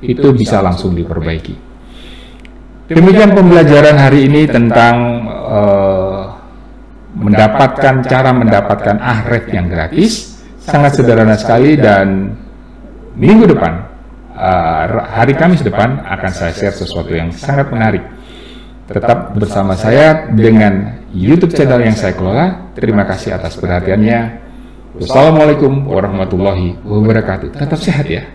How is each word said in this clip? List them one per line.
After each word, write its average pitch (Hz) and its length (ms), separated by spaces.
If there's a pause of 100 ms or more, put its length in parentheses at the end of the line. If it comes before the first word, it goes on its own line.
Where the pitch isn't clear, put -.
itu 127 240
bisa 113 320
langsung 90 320
diperbaiki. 82 640 (1400)
Demikian 185 400
pembelajaran 151 640
hari 139 320
ini 151 160
tentang, 120 840
eh, 98 920 (880)
mendapatkan, 123 960
cara 131 240
mendapatkan 107 720
Ahref 117 480
yang 90 160
gratis. 87 720 (240)
Sangat 143 400
sederhana 113 320
sekali, 117 400
dan 98 640 (800)
minggu 214 320
depan, 104 240 (640)
eh, 82 460 (260)
hari 113 240
Kamis 165 320
depan 107 400
akan 92 280
saya 87 200
share 101 240
sesuatu 87 320
yang 85 240
sangat 139 400
menarik. 110 320 (800)
Tetap - 480
bersama 101 400
saya 143 560
dengan 107 800
YouTube 147 480
channel 135 240
yang 110 160
saya 92 160
kelola. 113 640
Terima - 280
kasih 92 320
atas 87 200
perhatiannya. 104 920 (400)
Wassalamualaikum 143 960
warahmatullahi 95 960
wabarakatuh. 104 720
Tetap 143 240
sehat 147 320
ya. - 260